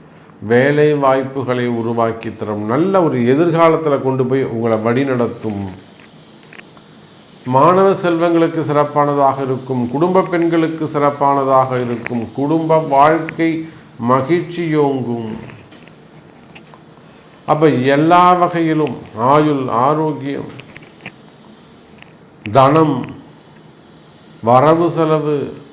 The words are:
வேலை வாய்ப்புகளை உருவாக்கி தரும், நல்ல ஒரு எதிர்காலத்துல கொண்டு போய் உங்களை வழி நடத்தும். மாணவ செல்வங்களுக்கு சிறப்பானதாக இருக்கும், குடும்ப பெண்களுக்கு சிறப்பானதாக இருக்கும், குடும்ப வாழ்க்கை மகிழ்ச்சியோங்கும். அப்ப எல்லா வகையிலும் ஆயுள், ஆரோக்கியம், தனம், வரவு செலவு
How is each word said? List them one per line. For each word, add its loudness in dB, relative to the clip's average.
வேலை 2
வாய்ப்புகளை -2
உருவாக்கி -4
தரும், -6
நல்ல 0
ஒரு 0
எதிர்காலத்துல 2
கொண்டு 0
போய் 0
உங்களை -2
வழி 0
நடத்தும். -4
மாணவ 4
செல்வங்களுக்கு 0
சிறப்பானதாக 0
இருக்கும், -4
குடும்ப 0
பெண்களுக்கு -2
சிறப்பானதாக 0
இருக்கும், -6
குடும்ப 0
வாழ்க்கை 0
மகிழ்ச்சியோங்கும். -2
அப்ப 2
எல்லா 4
வகையிலும் 0
ஆயுள், 2
ஆரோக்கியம், -2
தனம், 4
வரவு 4
செலவு -2